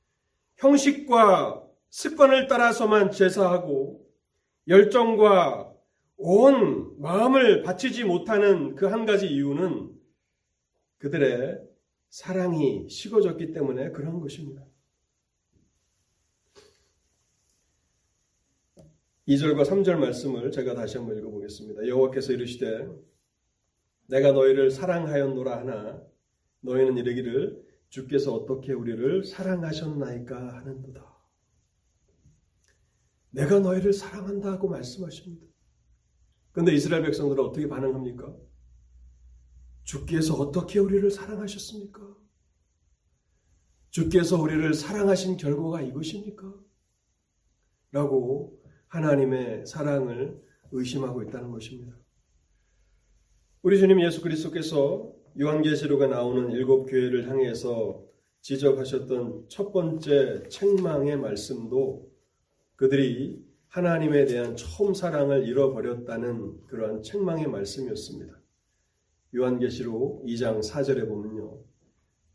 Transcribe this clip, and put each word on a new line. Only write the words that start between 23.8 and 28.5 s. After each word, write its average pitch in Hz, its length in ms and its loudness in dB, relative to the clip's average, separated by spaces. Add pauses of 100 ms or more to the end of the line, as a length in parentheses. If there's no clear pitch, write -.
"내가 135 240 4
너희를 135 400 6
사랑하였노라 139 880 -2
하나 113 420 -10 (600)
너희는 127 360 2
이르기를, 123 640 -4 (280)
'주께서 131 440 -2
어떻게 131 400 -6